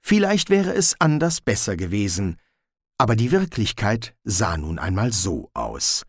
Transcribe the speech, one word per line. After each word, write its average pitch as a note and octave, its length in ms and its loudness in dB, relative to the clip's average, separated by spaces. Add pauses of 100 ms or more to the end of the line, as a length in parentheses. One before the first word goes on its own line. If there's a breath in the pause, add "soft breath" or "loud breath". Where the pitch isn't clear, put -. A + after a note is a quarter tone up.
Vielleicht G3+ 480 2
wäre F#3+ 240 2
es - 260 0
anders E3 440 2
besser G#2 340 -2
gewesen, F#2 600 -2 (600)
aber A#2 180 4
die A#2+ 160 2
Wirklichkeit A2+ 800 -2 (100)
sah F#2 320 -2
nun D#2 220 -4
einmal F#2+ 340 -2
so F2+ 420 -4
aus. A1+ 540 -4